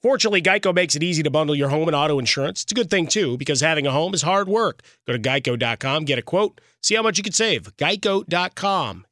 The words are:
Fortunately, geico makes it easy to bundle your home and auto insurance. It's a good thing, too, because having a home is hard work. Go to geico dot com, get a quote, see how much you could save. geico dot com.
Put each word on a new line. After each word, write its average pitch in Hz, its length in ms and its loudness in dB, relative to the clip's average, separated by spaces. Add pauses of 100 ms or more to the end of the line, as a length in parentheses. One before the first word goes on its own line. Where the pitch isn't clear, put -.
Fortunately, 214 400 2
geico 190 340 2
makes 180 220 2
it 147 60 -2
easy 170 200 0
to 147 60 0
bundle 151 260 2
your 139 140 0
home 156 180 0
and 156 80 0
auto 147 240 2
insurance. 139 440 -2
It's - 100 -6
a - 20 -2
good 226 140 0
thing, 180 180 2
too, 143 300 0
because 135 240 0
having 151 260 2
a 135 40 0
home 165 220 0
is 165 80 -2
hard 185 280 0
work. 208 320 0 (260)
Go 123 60 -4
to 123 60 -2
geico 127 380 0
dot 117 220 -2
com, 143 240 -2
get 139 160 -2
a - 20 -8
quote, 196 380 -2 (220)
see 208 140 0
how 226 60 2
much 220 160 2
you 208 60 0
could 202 120 -6
save. 190 420 -2
geico 196 500 0
dot 175 280 -2
com. 139 560 -2